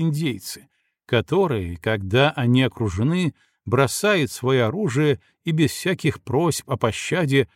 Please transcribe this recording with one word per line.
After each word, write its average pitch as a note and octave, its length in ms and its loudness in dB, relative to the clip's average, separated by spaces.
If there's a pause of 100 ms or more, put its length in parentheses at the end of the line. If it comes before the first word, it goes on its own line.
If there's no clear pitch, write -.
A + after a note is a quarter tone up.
индейцы, D3+ 680 -4 (380)
которые, A2+ 720 0
когда A2 540 2
они B2+ 320 2
окружены, B2+ 720 -2 (300)
бросают D#3 680 0
своё C3 340 2
оружие D3 540 0 (240)
и E3+ 80 -4
без D#3 180 2
всяких - 540 -4
просьб D#3 440 0
о C3+ 80 -4
пощаде C#3 800 0